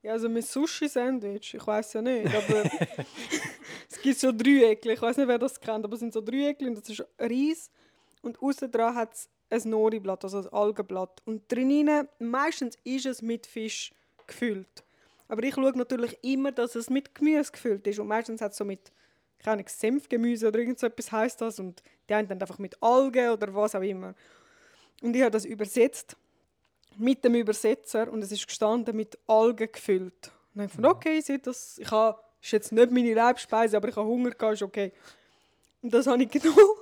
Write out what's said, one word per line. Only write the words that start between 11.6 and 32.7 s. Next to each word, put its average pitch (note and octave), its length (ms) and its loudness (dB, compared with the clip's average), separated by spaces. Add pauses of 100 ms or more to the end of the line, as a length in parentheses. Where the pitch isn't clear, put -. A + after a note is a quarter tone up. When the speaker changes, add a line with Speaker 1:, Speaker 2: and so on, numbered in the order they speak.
Speaker 1:
meistens B3+ 680 -4
ist B3+ 200 -6
es C4 160 -6
mit A#3 260 -6
Fisch - 460 -10 (340)
gefüllt. - 580 -8 (440)
Aber A3+ 140 -4
ich C4+ 120 -2
schaue C4 220 2
natürlich A#3+ 460 -4
immer, C4+ 300 -2
dass A#3+ 240 -4
es A#3 120 -8
mit C4+ 260 -2
Gemüse D4+ 380 2
gefüllt G3+ 340 -4
ist G3+ 120 -2
und G#3 80 -6
meistens A3+ 340 -4
hat's G#3 160 -6
so G#3+ 80 -4
mit, G3 260 -10 (480)
keine A3 160 -2
Ahnung, G3 140 -6
Senfgemüse A#3 800 -2
oder G#3+ 120 0
irgend A#3+ 180 -4
so B3 80 -2
etwas - 260 -8
heisst A3+ 300 -2
das A3+ 180 -6
und F#3 220 -12 (260)
die G#3 60 0
einen G#3+ 140 0
dann F#3+ 120 -8
einfach F#3+ 180 -10
mit G3 240 -10
Algen B3 480 4
oder G#3 240 -2
was G#3 200 0
auch F#3+ 80 -4
immer. F#3+ 320 -8 (880)
Und A#3 120 -2
ich B3+ 80 2
habe A#3 100 4
das G#3+ 120 -2
übersetzt G#3+ 720 -2 (800)
mit B3+ 280 0
dem A#3 120 6
Übersetzer A3+ 760 0
und A3 100 -6
es G3 100 -10
ist G#3 140 -8
gestanden, A3 500 -2
„mit G#3+ 200 -8 (100)
Algen A3 440 4
gefüllt“. - 600 -4 (220)
Und - 20 -12
dann G3+ 60 -6
habe - 40 -4
ich F#3 60 -10
gefunden, A#3 160 2
Speaker 2:
Mhm. F4 80 6
Speaker 1:
„Okay, D#4 220 -2
ich D4+ 60 -4
sehe C#4 140 -4
das, - 400 -12
ich G#3+ 120 -12
habe, A3 300 2 (220)
ist - 100 -12
jetzt G#3+ 200 0